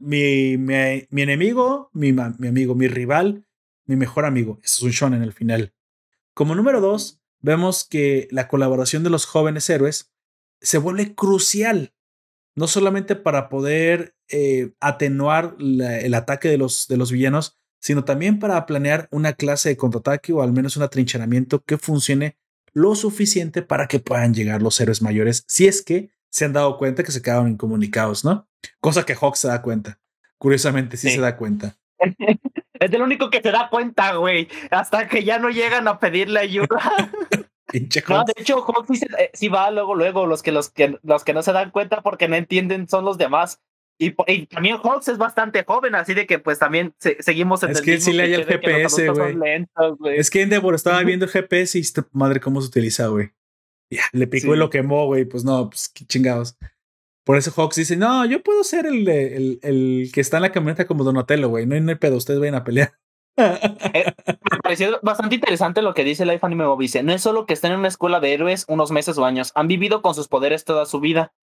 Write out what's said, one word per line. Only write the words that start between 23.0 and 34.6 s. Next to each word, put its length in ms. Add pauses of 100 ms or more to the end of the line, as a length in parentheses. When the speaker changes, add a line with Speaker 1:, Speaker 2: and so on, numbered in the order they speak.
Speaker 1:
para 240
que 140
puedan 340
llegar 260
los 200
héroes 220
mayores, 440
si 220
es 140
que 280 (200)
se 140
han 80
dado 240
cuenta 280
que 80
se 100
quedaron 260
incomunicados, 760
¿no? 240 (320)
Cosa 260
que 80
Hawk 220
se 120
da 140
cuenta. 360 (400)
Curiosamente, 580
sí 120
Speaker 2:
Sí. 80
Speaker 1:
se 40
da 160
cuenta. 420 (220)
Speaker 2:
<laughs> 520 (280)
Es 120
el 100
único 260
que 140
se 80
da 200
cuenta, 440
güey, 320 (240)